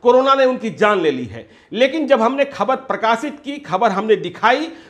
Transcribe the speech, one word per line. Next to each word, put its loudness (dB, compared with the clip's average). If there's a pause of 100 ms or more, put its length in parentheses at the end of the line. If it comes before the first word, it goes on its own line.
कोरोना 4
ने 2
उनकी -2
जान 2
ले 2
ली -6
है। -16 (240)
लेकिन 0
जब 4
हमने 0
खबर -4
प्रकाशित -4
की, -10
खबर -2
हमने 0
दिखाई, 0 (220)